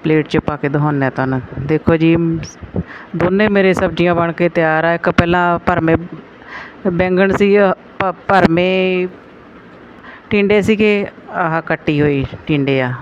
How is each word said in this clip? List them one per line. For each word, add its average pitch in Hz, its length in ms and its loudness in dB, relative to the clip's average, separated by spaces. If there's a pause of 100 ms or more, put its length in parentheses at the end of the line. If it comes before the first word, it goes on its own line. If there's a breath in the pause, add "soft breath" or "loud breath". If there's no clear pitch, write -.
ਪਲੇਟ 156 240 0
'ਚ 160 100 -2
ਪਾ - 180 -4
ਕੇ 143 140 -4
ਦਿਖਾਉਂਦੇ 147 340 0
ਹਾਂ 131 80 0
ਤੁਹਾਨੂੰ। 131 300 -4 (260)
ਦੇਖੋ 151 300 0
ਜੀ, 165 180 4 (1000 loud breath)
ਦੋਨੇ 185 320 2
ਮੇਰੇ 196 260 2
ਸਬਜ਼ੀਆਂ 170 420 0
ਬਣ 170 160 0
ਕੇ 170 180 -2
ਤਿਆਰ 160 340 0
ਆ। 170 100 2
ਇੱਕ 170 160 -2
ਪਹਿਲਾਂ 175 500 2
ਭਰਵੇਂ 165 380 0 (920 loud breath)
ਬੈਂਗਣ 185 460 2
ਸੀ, 202 200 4 (440)
ਭ-, 185 140 -2 (140)
ਭਰਵੇਂ 185 800 2 (1200 loud breath)
ਟਿੰਡੇ 202 320 2
ਸੀਗੇ, 208 440 2 (280)
ਆਹ 165 280 -2
ਕੱਟੀ 156 400 -2
ਹੋਈ 143 240 0 (220)
ਟਿੰਡੇ 139 340 0
ਆ। 127 100 -2 (100)